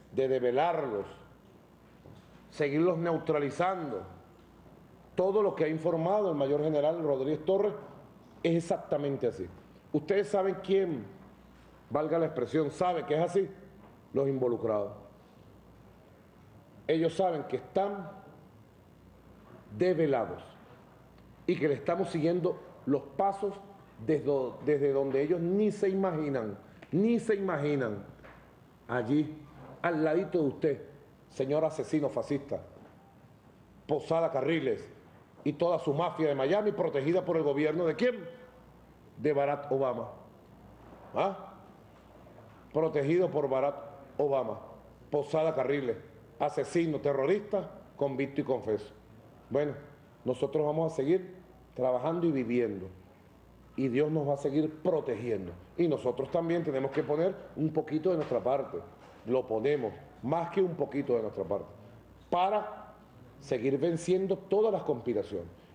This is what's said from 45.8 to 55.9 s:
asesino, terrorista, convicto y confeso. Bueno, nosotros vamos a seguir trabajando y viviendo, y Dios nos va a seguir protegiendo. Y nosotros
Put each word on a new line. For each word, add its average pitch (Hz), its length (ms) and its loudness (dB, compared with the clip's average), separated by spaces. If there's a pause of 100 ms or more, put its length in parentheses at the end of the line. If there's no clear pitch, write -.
asesino, 147 600 0
terrorista, 165 680 0 (260)
convicto 135 460 -2
y - 20 -6
confeso. 110 500 -2 (560)
Bueno, 143 240 2 (520)
nosotros 143 400 0
vamos 156 260 0
a - 40 -12
seguir 180 400 0 (400)
trabajando 127 500 0
y 165 60 4
viviendo, 113 560 0 (880)
y 135 140 0
Dios 143 200 2
nos 151 180 0
va 143 60 2
a 139 40 0
seguir 151 440 0
protegiendo. 117 720 -2 (260)
Y 175 100 2
nosotros 131 440 0